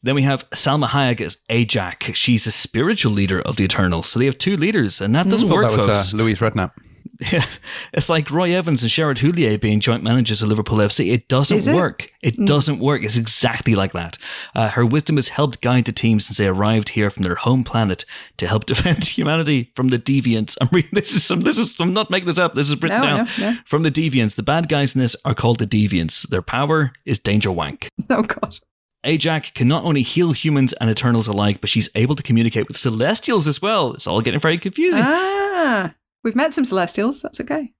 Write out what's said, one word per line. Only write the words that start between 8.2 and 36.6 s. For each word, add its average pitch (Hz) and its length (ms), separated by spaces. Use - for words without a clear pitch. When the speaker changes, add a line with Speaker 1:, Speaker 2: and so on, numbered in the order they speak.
Speaker 1:
Roy 170 240
Evans 165 280
and 117 80
Sherrod 147 280
Houllier 135 420
being 107 180
joint 117 240
managers 113 400
of 107 60
Liverpool 107 320
F 104 120
C. - 180
It 120 180
doesn't 135 280
Speaker 2:
Is 202 120
it? 294 60
Speaker 1:
work. - 360
It 117 160
Speaker 2:
Mm. 196 80
Speaker 1:
doesn't 147 340
work. 139 240
It's 107 120
exactly 113 600
like 98 160
that. 85 260
Uh, 110 160
her 120 140
wisdom 147 320
has 131 120
helped 143 320
guide 123 240
the 113 80
team 113 260
since - 200
they 101 100
arrived 104 420
here 104 200
from - 120
their 90 140
home 127 260
planet 110 420
to 92 100
help 104 180
<laughs> - 60
defend 160 320
humanity 151 720
from 127 120
the 123 100
deviants. 117 640
I'm 123 120
reading, 175 200
this 202 220
is 190 100
some, 175 180
this - 160
is, 226 200
I'm 175 140
not 208 180
making 185 160
this 170 120
up. 175 160
This 143 140
is 147 140
written 185 180
Speaker 2:
No, - 60
Speaker 1:
down. 220 220
Speaker 2:
no, 208 140
no. 233 40
Speaker 1:
From 156 180
the 156 80
deviants. 131 420
The - 80
bad 156 260
guys 143 260
in 135 60
this 123 140
are 127 100
called 117 260
the 113 60
deviants. 98 600
Their 92 140
power 143 500
is 123 140
danger 104 340
wank. 73 360
Speaker 2:
<laughs> - 120
Oh, 262 120
God. - 360
Speaker 1:
Ajak 156 480
can 123 140
not 151 160
only 147 180
heal 165 300
humans 143 420
and 113 160
Eternals 113 380
alike, 104 320
but - 100
she's 110 240
able 127 220
to - 60
communicate 113 460
with - 80
Celestials 139 680
as 151 160
well. 190 300
It's - 140
all 92 160
getting 120 180
very 160 180
confusing. 302 440
Speaker 2:
Ah, 339 920
we've 226 140
met 294 180
some 285 100